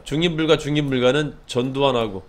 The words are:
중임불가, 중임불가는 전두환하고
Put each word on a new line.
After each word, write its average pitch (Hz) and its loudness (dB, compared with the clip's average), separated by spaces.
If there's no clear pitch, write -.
중임불가, 160 0
중임불가는 139 0
전두환하고 123 -2